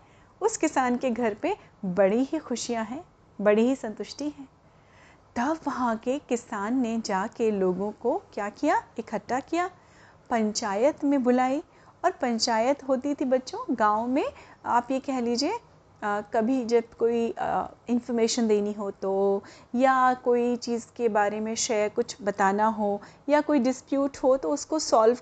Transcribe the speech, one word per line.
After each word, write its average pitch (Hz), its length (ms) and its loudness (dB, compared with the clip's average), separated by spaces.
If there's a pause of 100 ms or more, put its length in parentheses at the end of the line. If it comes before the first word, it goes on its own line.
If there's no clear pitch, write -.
(400)
उस 440 160 0
किसान 254 400 0
के 262 140 -2
घर 220 240 -2
पे 359 220 -4 (280)
बड़ी 196 400 2
ही 311 140 -4
खुशियाँ 233 460 -6
हैं, 254 200 -12 (360)
बड़ी 208 260 4
ही 262 100 0
संतुष्टि 214 480 -10
है। 285 240 -10 (880)
तब 277 300 0
वहाँ 247 300 -2
के 247 220 -4
किसान 233 640 -4
ने 226 200 -2
जाके 220 500 -2
लोगों 190 420 -2
को 277 300 -4 (120)
क्या 202 140 -6
किया, 339 340 0 (160)
इकट्ठा 226 420 -6
किया, 349 300 -4 (600)
पंचायत 220 760 0
में 285 180 2
बुलाई। 254 400 2 (420)
और 349 60 2
पंचायत 240 800 0
होती 277 260 0
थी 294 100 -4
बच्चों 262 340 -2 (120)
गांव 220 360 2
में, 269 180 0 (420)
आप 240 240 0
ये 262 100 -2
कह 262 200 -4
लीजिए, 240 320 -2
अ, 480 60 -4 (460)
कभी 220 600 0
जब 233 180 2 (160)
कोई, 233 400 0
अ, - 360 -4 (140)
इन्फॉर्मेशन 233 600 0
देनी 208 240 2
हो 208 180 -6
तो, 196 520 0 (320)
या 254 400 4
कोई 240 420 0
चीज़ 233 300 -6 (100)
के 240 120 2
बारे 208 320 0
में 220 140 -4
शेयर 214 340 0
कुछ 233 340 -4
बताना 202 440 2
हो, 208 340 -2 (280)
या 294 120 4
कोई 294 180 2
डिस्प्यूट 269 580 -2
हो 269 200 2
तो 302 140 -4
उसको 294 280 -2
सॉल्व 240 440 4